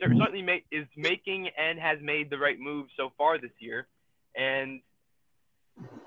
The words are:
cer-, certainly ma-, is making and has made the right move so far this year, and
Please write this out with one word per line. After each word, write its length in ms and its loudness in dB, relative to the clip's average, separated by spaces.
cer-, 160 6
certainly 260 2
ma-, 280 0
is 160 -4
making 520 -2
and 200 0
has 220 2
made 300 -2
the 80 -4
right 200 2
move 280 -6
so 220 -4
far 200 4
this 200 -10
year, 300 -8
and 440 -2